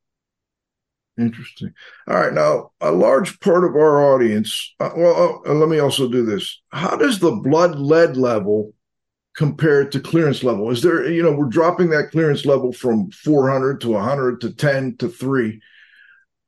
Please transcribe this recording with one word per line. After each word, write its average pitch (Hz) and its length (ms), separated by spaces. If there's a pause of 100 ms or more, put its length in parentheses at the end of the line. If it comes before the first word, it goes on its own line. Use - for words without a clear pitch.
(1200)
Interesting. - 560 (340)
All 147 60
right. - 180
Now, 151 480
a 156 100
large 202 500
part 180 240
of 170 100
our 147 400
audience, 110 640
uh, 95 160
well, 165 500
uh, 139 60
let 156 160
me 160 100
also 135 300
do 120 160
this. 104 460
How 147 260
does 254 220
the 170 140
blood 160 460
lead 151 380
level 107 560 (640)
compare 143 500
to 139 140
clearance 156 420
level? 113 280
Is 120 100
there, 156 300
you 170 120
know, 165 100
we're 139 180
dropping 165 400
that 151 200
clearance 156 360
level 127 260
from 110 380
four 139 400
hundred 135 320
to 117 120
a 101 80
hundred 127 380
to 110 120
ten 135 440
to 120 120
three. 123 520 (880)